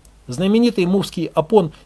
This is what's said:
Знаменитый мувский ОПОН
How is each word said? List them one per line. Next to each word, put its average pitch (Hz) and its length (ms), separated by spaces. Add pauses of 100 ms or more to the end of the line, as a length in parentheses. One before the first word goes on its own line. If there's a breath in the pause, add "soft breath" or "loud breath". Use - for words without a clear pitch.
(260)
Знаменитый 196 600
мувский 185 480
ОПОН 165 380 (140 loud breath)